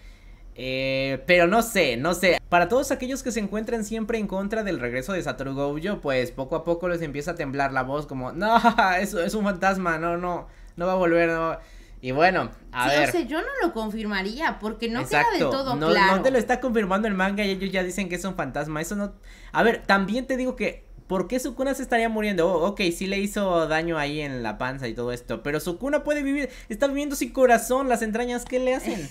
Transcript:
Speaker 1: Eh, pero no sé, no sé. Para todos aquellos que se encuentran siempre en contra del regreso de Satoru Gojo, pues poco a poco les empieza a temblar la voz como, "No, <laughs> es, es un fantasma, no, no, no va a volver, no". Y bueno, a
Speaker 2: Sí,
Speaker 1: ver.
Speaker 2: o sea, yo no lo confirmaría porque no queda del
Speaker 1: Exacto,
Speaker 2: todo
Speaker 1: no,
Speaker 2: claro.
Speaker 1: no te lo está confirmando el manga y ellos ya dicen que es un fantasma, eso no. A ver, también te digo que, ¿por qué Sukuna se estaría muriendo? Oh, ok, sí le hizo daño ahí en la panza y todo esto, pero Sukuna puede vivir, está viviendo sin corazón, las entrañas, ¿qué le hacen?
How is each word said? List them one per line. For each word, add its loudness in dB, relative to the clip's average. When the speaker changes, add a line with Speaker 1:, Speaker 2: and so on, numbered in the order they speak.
Speaker 1:
Eh, -2
pero 8
no 6
sé, 2
no 0
sé. 4
Para 6
todos 2
aquellos -4
que -6
se -4
encuentran -2
siempre -2
en -4
contra -2
del -2
regreso -2
de -2
Satoru -4
Gojo, -2
pues 0
poco -4
a -4
poco 0
les 0
empieza -6
a -4
temblar -2
la 0
voz -4
como, -8
"No, 2
<laughs> 4
es, -4
es 0
un -2
fantasma, 0
no, -2
no, -4
no -2
va 2
a 2
volver, 4
no". 0
Y -6
bueno, 4
a 2
Speaker 2:
Sí, 4
Speaker 1:
ver. 4
Speaker 2:
o -4
sea, 0
yo -4
no -4
lo 0
confirmaría -4
porque -4
no -4
queda 2
del 2
Speaker 1:
Exacto, 2
Speaker 2:
todo -2
Speaker 1:
no, 2
Speaker 2:
claro. 6
Speaker 1:
no 0
te 4
lo 4
está 2
confirmando 0
el 0
manga 0
y 0
ellos -4
ya 0
dicen -4
que -4
es -6
un -4
fantasma, -4
eso -6
no. -4
A 2
ver, 2
también 2
te 0
digo -2
que, -4
¿por 0
qué -2
Sukuna -2
se -6
estaría 0
muriendo? 2
Oh, 2
ok, -2
sí -4
le -2
hizo 2
daño 0
ahí -2
en -6
la -4
panza -4
y -6
todo -4
esto, -6
pero -2
Sukuna -2
puede 0
vivir, -2
está 0
viviendo -2
sin -4
corazón, 4
las 2
entrañas, -2
¿qué -2
le 2
hacen? -4